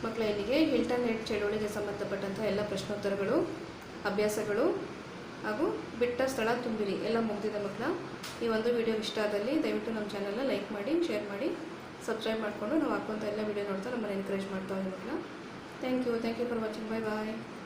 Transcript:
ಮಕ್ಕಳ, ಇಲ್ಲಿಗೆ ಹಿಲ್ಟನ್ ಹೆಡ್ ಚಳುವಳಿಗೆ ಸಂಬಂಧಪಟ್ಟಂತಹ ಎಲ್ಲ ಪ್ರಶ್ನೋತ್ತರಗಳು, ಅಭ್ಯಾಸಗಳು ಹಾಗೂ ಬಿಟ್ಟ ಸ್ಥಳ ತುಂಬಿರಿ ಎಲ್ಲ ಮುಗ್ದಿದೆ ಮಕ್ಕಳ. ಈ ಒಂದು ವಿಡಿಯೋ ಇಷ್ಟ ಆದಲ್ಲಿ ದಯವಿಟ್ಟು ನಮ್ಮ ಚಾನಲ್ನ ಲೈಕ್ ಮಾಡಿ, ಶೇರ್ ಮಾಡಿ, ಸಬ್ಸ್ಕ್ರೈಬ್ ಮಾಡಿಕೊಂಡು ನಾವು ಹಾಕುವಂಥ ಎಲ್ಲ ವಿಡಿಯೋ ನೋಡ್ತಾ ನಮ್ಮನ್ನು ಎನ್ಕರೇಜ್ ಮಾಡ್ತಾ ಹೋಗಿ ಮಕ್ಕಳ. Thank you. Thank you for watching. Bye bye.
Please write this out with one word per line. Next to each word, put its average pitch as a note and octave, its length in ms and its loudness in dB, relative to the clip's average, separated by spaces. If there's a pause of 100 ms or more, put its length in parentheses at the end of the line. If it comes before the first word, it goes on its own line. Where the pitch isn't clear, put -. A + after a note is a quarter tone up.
ಮಕ್ಕಳ, A3+ 180 0
ಇಲ್ಲಿಗೆ G#3 420 2
ಹಿಲ್ಟನ್ B3 400 4
ಹೆಡ್ A3 220 0
ಚಳುವಳಿಗೆ G#3 420 2
ಸಂಬಂಧಪಟ್ಟಂತಹ G3+ 760 -2
ಎಲ್ಲ G3+ 240 2
ಪ್ರಶ್ನೋತ್ತರಗಳು, G3+ 680 0 (680)
ಅಭ್ಯಾಸಗಳು G#3 600 2 (800)
ಹಾಗೂ G#3+ 220 0 (340)
ಬಿಟ್ಟ A#3+ 220 2
ಸ್ಥಳ A#3+ 260 2 (160)
ತುಂಬಿರಿ G#3 280 0
ಎಲ್ಲ G#3+ 280 2
ಮುಗ್ದಿದೆ G#3 440 0
ಮಕ್ಕಳ. G3 200 -4 (600)
ಈ A3+ 40 4
ಒಂದು A3 240 4
ವಿಡಿಯೋ A3 240 4
ಇಷ್ಟ - 220 -2
ಆದಲ್ಲಿ G#3 460 2
ದಯವಿಟ್ಟು G#3+ 280 0
ನಮ್ಮ G#3+ 160 -2
ಚಾನಲ್ನ G#3 400 -2
ಲೈಕ್ G3+ 240 0
ಮಾಡಿ, C4 340 2
ಶೇರ್ - 240 0
ಮಾಡಿ, G3+ 180 0 (580)
ಸಬ್ಸ್ಕ್ರೈಬ್ A3 340 0
ಮಾಡಿಕೊಂಡು G#3+ 360 0
ನಾವು C#4 160 4
ಹಾಕುವಂಥ G#3+ 320 -2
ಎಲ್ಲ G#3+ 220 0
ವಿಡಿಯೋ G3+ 240 0
ನೋಡ್ತಾ F#3+ 200 -2
ನಮ್ಮನ್ನು G#3+ 260 -2
ಎನ್ಕರೇಜ್ G3 360 -2
ಮಾಡ್ತಾ F#3+ 220 -2
ಹೋಗಿ F#3+ 120 0
ಮಕ್ಕಳ. F#3+ 320 -4 (640)
Thank B3+ 180 2
you. A#3+ 160 2
Thank A3+ 240 0
you A#3+ 100 2
for A#3 120 0
watching. G#3+ 300 -4
Bye A3+ 160 0
bye. G#3+ 580 -4